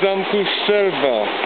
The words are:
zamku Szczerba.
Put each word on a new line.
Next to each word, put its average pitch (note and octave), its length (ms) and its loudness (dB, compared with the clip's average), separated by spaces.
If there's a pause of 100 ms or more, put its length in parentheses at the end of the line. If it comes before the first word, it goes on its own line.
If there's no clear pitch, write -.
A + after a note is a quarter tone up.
zamku G3 440 0
Szczerba. D#3+ 720 0 (280)